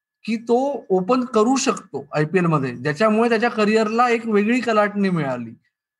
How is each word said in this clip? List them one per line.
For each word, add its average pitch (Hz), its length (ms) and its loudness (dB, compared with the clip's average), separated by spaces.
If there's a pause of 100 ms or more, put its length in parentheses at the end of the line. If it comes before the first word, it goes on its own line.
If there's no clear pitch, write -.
(260)
की 220 100 -4
तो 240 540 -2
ओपन 190 360 0
करू 240 300 2
शकतो 196 580 -4
आयपीएल 151 320 0
मध्ये, 135 300 0
ज्याच्यामुळे 214 540 0
त्याच्या 226 200 0
करिअरला 220 600 2
एक 233 160 -2
वेगळी 220 340 2
कलाटणी 208 500 0
मिळाली. 131 400 -4 (500)